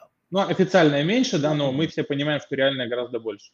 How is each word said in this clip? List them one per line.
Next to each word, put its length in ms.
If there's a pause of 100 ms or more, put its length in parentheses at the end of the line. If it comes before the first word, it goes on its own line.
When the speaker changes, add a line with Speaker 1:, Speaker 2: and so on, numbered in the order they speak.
(320)
Speaker 1:
Ну, 80
официальная 640
меньше, 340
да, 160
но 140
Speaker 2:
Мгм. 100
Speaker 1:
мы 80
все 180
понимаем, 380
что 140
реальная 320
гораздо 320
больше. 340